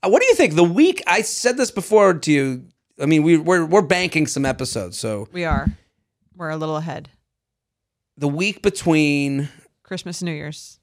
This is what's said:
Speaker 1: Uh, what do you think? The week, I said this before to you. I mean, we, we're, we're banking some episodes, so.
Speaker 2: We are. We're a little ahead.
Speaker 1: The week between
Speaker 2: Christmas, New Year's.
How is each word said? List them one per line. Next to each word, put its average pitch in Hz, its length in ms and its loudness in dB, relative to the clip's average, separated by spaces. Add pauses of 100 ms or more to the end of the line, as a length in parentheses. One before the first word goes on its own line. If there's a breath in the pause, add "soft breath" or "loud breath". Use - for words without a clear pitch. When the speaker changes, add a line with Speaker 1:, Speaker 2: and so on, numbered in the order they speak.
Speaker 1:
Uh, 185 80 0
what 233 100 6
do 508 80 4
you 480 60 6
think? 185 200 2
The 170 100 6
week, 247 420 2
I 190 160 2
said 247 340 -2
this 262 140 -2
before 202 440 4
to 156 180 -6
you. 135 320 -2 (360)
I 139 60 -4
mean, 151 160 4
we, 165 160 4
we're, 170 260 2
we're 185 180 4
banking 175 440 0
some 139 180 -4
episodes, 117 540 -6
so. 107 340 -6
Speaker 2:
We 175 120 -8
are. 147 240 -2 (680)
We're 165 140 -10
a 160 60 -6
little 156 200 -6
ahead. 156 320 -10 (1080)
Speaker 1:
The 143 120 -4
week 185 340 -4
between 147 840 0 (340 loud breath)
Speaker 2:
Christmas, 180 400 -12
New 170 100 -6
Year's. 151 500 -14